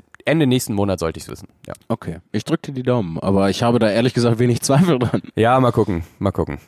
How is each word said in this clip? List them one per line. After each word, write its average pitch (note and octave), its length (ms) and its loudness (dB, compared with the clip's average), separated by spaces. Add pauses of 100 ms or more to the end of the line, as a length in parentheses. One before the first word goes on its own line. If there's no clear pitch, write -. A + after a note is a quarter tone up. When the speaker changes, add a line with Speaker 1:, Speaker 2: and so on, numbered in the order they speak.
(260)
Speaker 1:
Ende D3 220 2
nächsten B2 260 0
Monat G2 260 0
sollte D#2+ 200 -4
ich's - 80 -16
wissen, - 220 -16 (180)
ja. - 60 -10 (160)
Speaker 2:
Okay, E2+ 280 -8 (140)
ich G#2+ 140 -6
drück D#3+ 180 -4
dir D3+ 80 -12
die C3 100 -8
Daumen, A2+ 380 -2
aber G2 320 2
ich - 100 -4
habe A#2+ 160 4
da A2 140 2
ehrlich A#2+ 240 2
gesagt A#2+ 240 2
wenig A#2+ 240 2
Zweifel D3 340 4
dran. A2+ 240 -2 (140)
Speaker 1:
Ja, A#2 240 4
mal B2 140 2
gucken, G2 280 0 (160)
mal F#2+ 140 -2
gucken. D2 260 -4 (100)